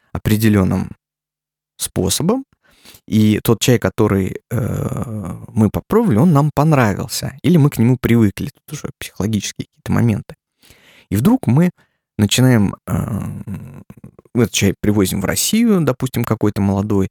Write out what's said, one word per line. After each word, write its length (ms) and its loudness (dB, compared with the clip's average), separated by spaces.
определённым 800 0
способом. 680 -2
И 360 2
тот 180 0
чай, 180 2
который, 640 -2
э, 840 -6
мы 220 2
попробовали, 480 0
он 140 4
нам 220 2
понравился. 880 0
Или 160 4
мы 120 6
к 80 -12
нему 220 2
привыкли. 500 2
Тут 120 -16
уже 200 -14
психологические 680 -6
какие-то 260 -10
моменты. 420 -2
И 60 -2
вдруг 300 2
мы 240 2
начинаем, 580 2
э, 960 -6
этот 180 2
чай 280 0
привозим 400 0
в 40 -6
Россию, 560 0
допустим, 440 -2
какой-то 360 -2
молодой, 500 0